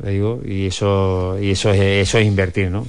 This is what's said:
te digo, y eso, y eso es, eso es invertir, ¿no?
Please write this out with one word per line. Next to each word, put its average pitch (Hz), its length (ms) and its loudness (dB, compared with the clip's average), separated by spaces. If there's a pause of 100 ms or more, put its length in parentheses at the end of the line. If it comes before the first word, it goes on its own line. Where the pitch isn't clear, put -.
te 101 60 -6
digo, 104 340 -2
y 98 220 -4
eso, 95 760 0
y 98 120 0
eso 101 200 2
es, 98 80 4
eso 98 380 2
es 110 100 4
invertir, 95 440 0
¿no? 104 180 -4